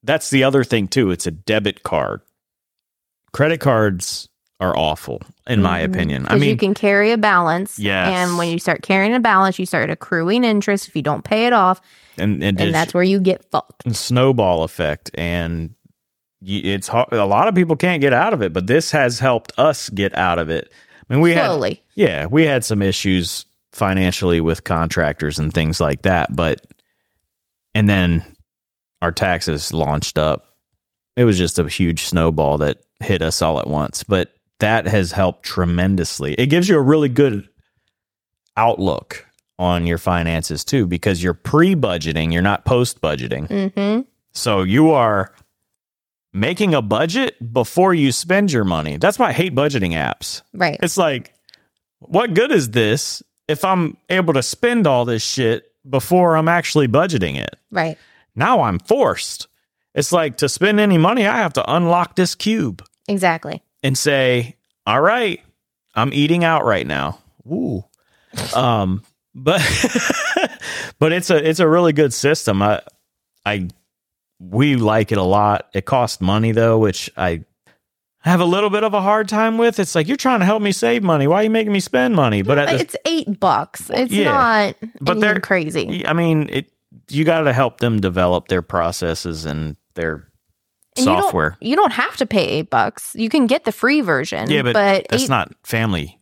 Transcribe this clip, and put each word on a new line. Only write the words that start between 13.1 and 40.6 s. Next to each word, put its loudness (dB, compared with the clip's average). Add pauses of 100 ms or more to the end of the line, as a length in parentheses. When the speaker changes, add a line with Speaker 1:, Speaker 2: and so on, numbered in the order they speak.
Speaker 2:
get 0
fucked. -4
Speaker 1:
snowball 2
effect. -4
And -4 (640)
y-, -6
it's -4
hard. 0
A 0
lot 2
of -2
people 2
can't -2
get 4
out 2
of -2
it, -2
but -2
this 2
has 0
helped 0
us 2
get -2
out 0
of -4
it. -4 (380)
I -2
mean, 4
we 4
had 2
Speaker 2:
Slowly. -4 (120)
Speaker 1:
yeah, 0
we 2
had 0
some -2
issues -2 (280)
financially 0
with -2
contractors -2
and -4
things 0
like -2
that, 0
but, -2 (1080)
and 2
then 2 (800)
our -2
taxes -2
launched -2
up. -2 (640)
It 4
was 4
just 0
a 0
huge -2
snowball 0
that -2 (200)
hit -2
us -2
all 0
at -6
once, -6
but -2 (280)
that 0
has 0
helped -2
tremendously. -2
It 0
gives 2
you 4
a 2
really 4
good 0 (1080)
outlook 0 (320)
on 0
your 0
finances -2